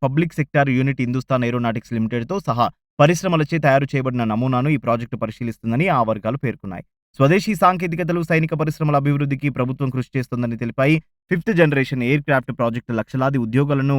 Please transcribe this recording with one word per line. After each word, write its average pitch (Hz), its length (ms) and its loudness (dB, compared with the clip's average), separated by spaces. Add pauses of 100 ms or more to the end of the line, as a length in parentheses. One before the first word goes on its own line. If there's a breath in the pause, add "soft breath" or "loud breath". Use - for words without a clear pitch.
పబ్లిక్ 147 320 0
సెక్టార్ 143 360 0
యూనిట్ 131 320 0
హిందుస్థాన్ 123 440 -2
ఏరోనాటిక్స్ 117 480 -2
లిమిటెడ్తో 117 460 -2
సహా 120 260 0 (340)
పరిశ్రమలచే 165 600 2
తయారు 139 280 2
చేయబడిన 127 360 -2
నమూనాను 123 460 0
ఈ 147 100 2
ప్రాజెక్టు 117 380 -2
పరిశీలిస్తుందని 113 720 -2
ఆ 143 140 2
వర్గాలు 110 360 -2
పేర్కొన్నాయి. 98 460 -8 (340)
స్వదేశీ 180 360 2
సాంకేతికతలు, 175 680 0
సైనిక 160 300 0
పరిశ్రమల 151 440 0
అభివృద్ధికి 143 520 0
ప్రభుత్వం 131 400 -4
కృషి 127 220 -6
చేస్తోందని 120 460 -4
తెలిపాయి. 131 380 0 (360)
ఫిఫ్త్ 170 220 0
జనరేషన్ 143 500 2
ఎయిర్‌క్రాఫ్ట్ 139 480 0
ప్రాజెక్టు 117 420 -4
లక్షలాది 131 460 0
ఉద్యోగాలను 135 600 2